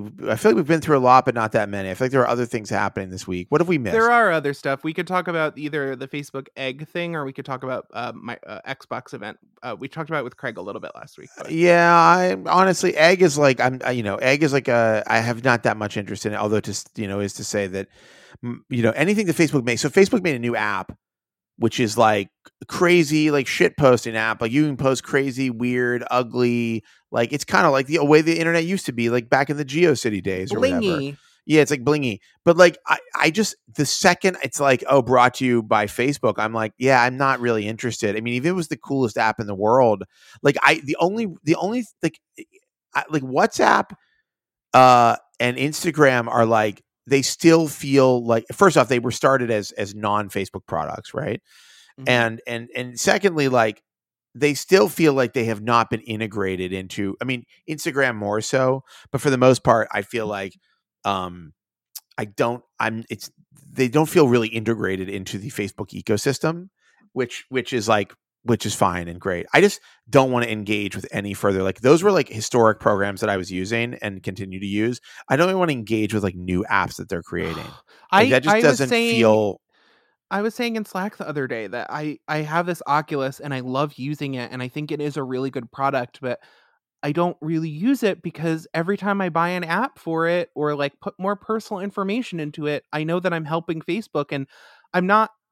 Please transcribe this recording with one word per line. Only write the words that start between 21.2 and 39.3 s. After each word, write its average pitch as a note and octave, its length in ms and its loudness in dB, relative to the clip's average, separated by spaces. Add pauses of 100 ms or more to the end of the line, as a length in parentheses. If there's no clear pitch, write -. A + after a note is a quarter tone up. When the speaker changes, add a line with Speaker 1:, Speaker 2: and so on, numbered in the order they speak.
Speaker 1:
which A2+ 220 0
is, G#2+ 160 -2
like, G#2+ 320 4 (400)
crazy, D#3 640 4
like, C#3+ 160 0
shit - 320 0
posting B2 360 4
app. A2 280 -2
Like, A2+ 100 -2
you D3+ 140 4
can C#3+ 100 -4
post C3 280 0
crazy, C3+ 440 -2
weird, B2 600 -2
ugly. A#2+ 760 0 (260)
Like, A#2+ 220 -2
it's - 140 -6
kinda F3 240 4
like C3+ 160 2
the D3+ 180 -2
way D3+ 160 6
the E3 180 0
internet E3 280 0
used F#3 200 -4
to C3 60 -6
be, A#2 160 -2
like, A#2 220 -2
back C#3 180 2
in D3 80 -4
the D3 80 -4
GeoCity C3 580 0
days F#2+ 300 -4
or - 80 -2
whatever. C4 220 0
Speaker 2:
Blingy. C#3+ 340 -4 (300)
Speaker 1:
Yeah, D3+ 160 6
it's, C#3 80 2
like, C3+ 120 -4
blingy. C#3 360 0 (260)
But, E3+ 140 6
like, F3+ 180 8 (100)
I, - 120 2 (160)
I D3+ 160 2
just, G3 260 -2 (180)
the D3 120 0
second F3+ 560 2
it's B2+ 180 -6
like, C3+ 260 2
"Oh, C#3 140 4
brought B2 340 4
to C3 120 -4
you A#2+ 160 2
by G#2+ 240 0
Facebook," B2 500 -2
I'm A2 160 -4
like, A2 240 -4
"Yeah, B2+ 260 4
I'm B2+ 140 0
not C3+ 240 0
really A2+ 260 0
interested." A2 520 -4
I - 20 -6
mean, A#2+ 140 -4
if B2 100 -4
it E3+ 80 0
was F3+ 160 -4
the D3 80 -6
coolest C3 400 -2
app A2 240 0